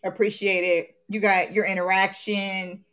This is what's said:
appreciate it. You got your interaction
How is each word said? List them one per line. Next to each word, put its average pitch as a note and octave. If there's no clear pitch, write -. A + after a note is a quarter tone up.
appreciate G3+
it. F3
You G#3
got F#3+
your G#3
interaction F#3+